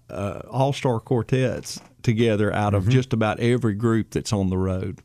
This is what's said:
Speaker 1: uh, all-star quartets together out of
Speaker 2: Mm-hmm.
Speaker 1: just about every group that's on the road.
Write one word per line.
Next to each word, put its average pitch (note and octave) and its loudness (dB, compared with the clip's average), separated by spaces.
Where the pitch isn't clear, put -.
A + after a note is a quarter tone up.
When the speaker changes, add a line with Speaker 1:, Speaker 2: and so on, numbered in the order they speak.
Speaker 1:
uh, G2 -6
all-star C3+ 0
quartets A#2+ -2
together G#2+ 2
out G#2 0
of G2 2
Speaker 2:
Mm-hmm. A2 2
Speaker 1:
just C3 2
about A2 0
every A#2 0
group A2+ 0
that's - -4
on F#2+ 0
the F#2 -2
road. F#2+ -4